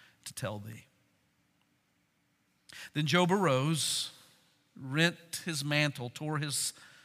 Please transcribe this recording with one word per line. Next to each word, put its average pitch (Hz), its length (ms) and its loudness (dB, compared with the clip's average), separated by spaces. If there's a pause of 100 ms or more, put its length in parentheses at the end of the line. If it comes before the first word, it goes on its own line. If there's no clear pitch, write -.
(240)
to - 80 -12
tell 104 260 -6
thee. 110 280 -16 (2000)
Then 151 120 2
Job 175 240 6
arose, 156 800 2 (680)
rent 156 680 -2
his 151 200 -4
mantle, 147 480 0
tore 151 260 -4
his 143 340 -4 (320)